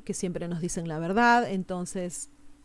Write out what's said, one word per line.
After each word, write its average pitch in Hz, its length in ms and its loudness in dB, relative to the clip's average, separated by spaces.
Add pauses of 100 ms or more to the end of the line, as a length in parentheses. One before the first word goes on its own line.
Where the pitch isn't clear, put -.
que 202 100 -4
siempre 175 320 -4
nos 170 140 -4
dicen 170 280 -4
la 156 100 -4
verdad, 233 520 4
entonces 180 800 -4 (340)